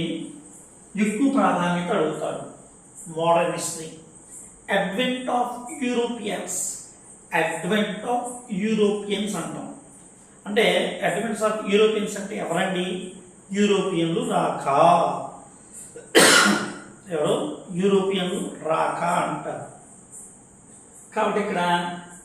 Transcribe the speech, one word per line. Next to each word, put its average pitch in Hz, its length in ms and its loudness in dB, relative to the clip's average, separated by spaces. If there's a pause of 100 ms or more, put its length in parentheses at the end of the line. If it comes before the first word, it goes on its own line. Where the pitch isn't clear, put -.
(960)
ఎక్కువ 208 340 2
ప్రాధాన్యత 180 680 0
అడుగుతాడు. - 440 -2 (800)
మోడర్న్ 170 340 4
హిస్టరీ, 160 400 -8 (840)
advent 226 460 0
of 240 280 0 (400)
Europeans, 220 640 -2 (840)
advent 175 680 -2
of 247 160 0 (420)
Europeans 202 720 0
అంటాం. - 380 -8 (720)
అంటే 185 580 2
advent 208 360 -2
of 202 340 0
Europeans 214 460 2
అంటే 208 180 -8
ఎవరండి? 180 760 -2 (400)
యూరోపియన్లు 196 800 2
రాక. - 360 0 (2500)
ఎవరు? 175 460 0 (140)
యూరోపియన్లు 190 800 2 (140)
రాక 160 400 0
అంటారు. 156 580 -2 (1500)
కాబట్టి 208 260 0
ఇక్కడ 175 500 0 (340)